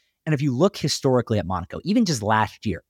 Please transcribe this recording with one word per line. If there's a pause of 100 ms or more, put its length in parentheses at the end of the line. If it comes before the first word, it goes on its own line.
(240)
And
if
you
look
historically
at
Monaco,
even
just
last
year,